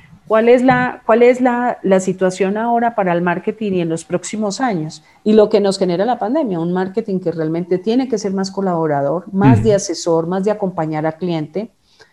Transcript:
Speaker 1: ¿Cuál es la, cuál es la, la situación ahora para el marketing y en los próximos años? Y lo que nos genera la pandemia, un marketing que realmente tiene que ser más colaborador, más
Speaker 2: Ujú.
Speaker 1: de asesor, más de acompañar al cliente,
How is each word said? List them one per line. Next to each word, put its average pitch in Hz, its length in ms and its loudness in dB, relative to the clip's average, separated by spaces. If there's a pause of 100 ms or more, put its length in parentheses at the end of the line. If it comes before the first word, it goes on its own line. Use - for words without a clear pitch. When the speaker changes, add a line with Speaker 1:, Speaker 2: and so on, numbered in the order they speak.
(260)
Speaker 1:
¿Cuál 220 220 2
es 247 160 6
la, 247 420 2
cuál 233 160 4
es 247 200 6
la, 240 420 0
la 190 160 4
situación 190 560 -2
ahora 233 400 0
para 185 160 0
el 170 100 0
marketing 190 520 -2
y 180 80 0
en 165 80 -2
los 165 160 -6
próximos 202 560 -6
años? 170 420 -4 (220)
Y 214 80 4
lo 208 160 6
que 214 100 2
nos 196 180 0
genera 185 280 0
la 240 120 -2
pandemia, 220 440 -2
un 175 100 -2
marketing 190 480 -4
que 170 140 -4
realmente 170 440 -4
tiene 240 300 -2
que 226 100 -4
ser 196 140 -6
más 190 180 -4
colaborador, 160 840 -2
más 202 260 4
Speaker 2:
Ujú. 226 80 0
Speaker 1:
de 202 80 4
asesor, 165 520 -2
más 190 180 -2
de 214 60 0
acompañar 170 540 -4
al 156 120 -4
cliente, 175 540 -6 (420)